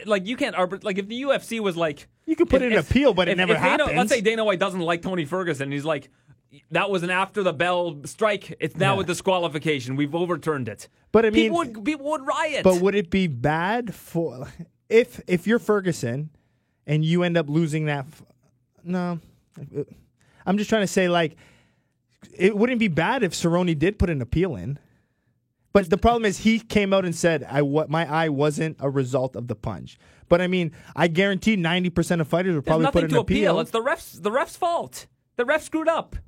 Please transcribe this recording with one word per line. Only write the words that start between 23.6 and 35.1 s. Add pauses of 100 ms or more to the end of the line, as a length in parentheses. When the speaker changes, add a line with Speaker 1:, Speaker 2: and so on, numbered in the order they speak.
Speaker 2:
did
put
an
appeal
in. (920)
But
the
problem
is
he
came
out
and
said,
"I
wa-,
my
eye
wasn't
a
result
of
the
punch." (320)
But
I
mean, (240)
I
guarantee
ninety
percent
of
fighters
would
Speaker 1:
There's
Speaker 2:
probably
Speaker 1:
nothing
Speaker 2:
put
an
Speaker 1:
to
appeal.
Speaker 2:
appeal.
Speaker 1:
It's
the
refs.
The
refs'
fault. (280)